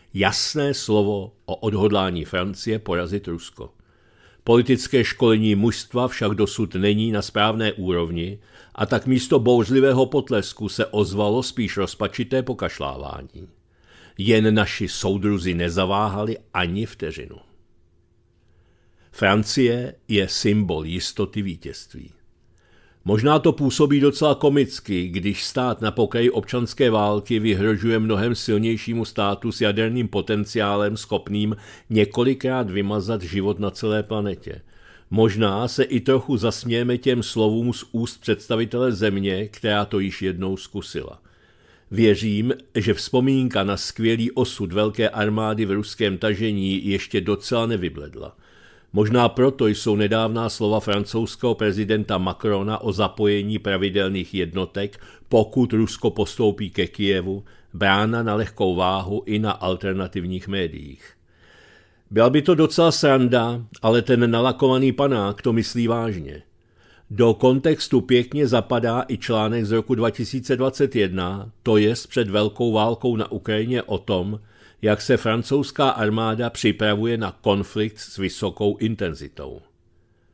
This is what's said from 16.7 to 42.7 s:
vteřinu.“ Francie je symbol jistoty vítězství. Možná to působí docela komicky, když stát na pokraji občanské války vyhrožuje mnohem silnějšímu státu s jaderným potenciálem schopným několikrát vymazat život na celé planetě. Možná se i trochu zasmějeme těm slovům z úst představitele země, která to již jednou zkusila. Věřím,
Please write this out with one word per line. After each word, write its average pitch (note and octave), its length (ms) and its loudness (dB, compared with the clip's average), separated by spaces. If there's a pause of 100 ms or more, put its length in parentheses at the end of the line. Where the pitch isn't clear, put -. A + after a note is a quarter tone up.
vteřinu.“ - 500 -12 (1800)
Francie A#2 840 2 (140)
je G2 200 2
symbol F#2 580 0
jistoty F#2 560 -6
vítězství. D2 680 -12 (920)
Možná A2+ 340 4
to D#3 140 4
působí C#3+ 480 2
docela C#3+ 340 4
komicky, A#2+ 720 0
když F#2+ 360 -4
stát B2+ 360 -4
na A2 100 -2
pokraji A#2 400 2
občanské A#2+ 600 0
války G#2 480 0
vyhrožuje G#2+ 600 2
mnohem A2 360 0
silnějšímu A2+ 680 -2
státu G#2 480 -4
s - 80 -10
jaderným A2+ 480 0
potenciálem G#2 880 -2
schopným G#2 600 -4 (340)
několikrát B2 800 2
vymazat G2+ 520 -2
život F#2+ 360 -2
na G2+ 120 -4
celé G#2+ 320 -2
planetě. G2+ 600 -6 (480)
Možná G#2+ 580 2
se C3 160 2
i B2 160 0
trochu C3 360 2
zasmějeme A#2+ 600 -2
těm B2 240 0
slovům A2+ 500 0
z - 200 -12
úst A#2 280 -6
představitele A#2+ 720 -2
země, G2 560 -2
která G#2 360 -2
to G2+ 160 -2
již F#2+ 220 -4
jednou F#2+ 340 -4
zkusila. - 640 -12 (680)
Věřím, G#2+ 640 2 (220)